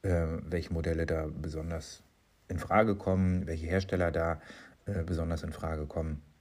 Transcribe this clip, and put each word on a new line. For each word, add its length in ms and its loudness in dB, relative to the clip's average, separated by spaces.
äh, 240 2
welche 320 -4
Modelle 320 0
da 200 0
besonders 760 -6
in 80 -2
Frage 380 4
kommen, 500 4
welche 200 -4
Hersteller 440 2
da, 300 0
äh, 180 -2
besonders 380 -2
in 100 -6
Frage 320 -4
kommen. 380 -4